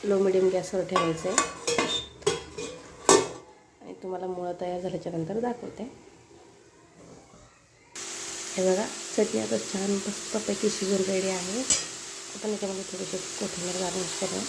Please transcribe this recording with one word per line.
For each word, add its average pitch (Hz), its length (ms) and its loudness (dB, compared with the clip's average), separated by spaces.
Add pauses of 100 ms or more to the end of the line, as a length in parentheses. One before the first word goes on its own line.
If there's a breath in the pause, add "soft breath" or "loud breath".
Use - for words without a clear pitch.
लो 196 100 6
मिडियम 190 300 6
गॅसवर 185 360 2
ठेवायचं 170 440 2
आहे 214 80 2 (2500)
आणि - 120 -14 (100)
तुम्हाला 185 240 -6
मुळा 180 340 -4
तयार 180 200 -2
झाल्याच्यानंतर 175 600 -2
दाखवते. 240 420 -4 (2750)
हे 185 140 2
बघा, 196 160 4 (300)
चटणी 220 240 4
आता 220 180 2 (140)
छान 196 180 0
मस्तपैकी 208 800 0
शिजून 190 380 2
रेडी 190 200 2
आहे. 185 320 -2 (720)
आपण 214 160 -4
याच्यामध्ये 196 400 -2
थोडीशी 185 260 -4 (220)
कोथिंबीर 180 420 -2
गार्निश 180 400 -2
करूया. 185 280 -2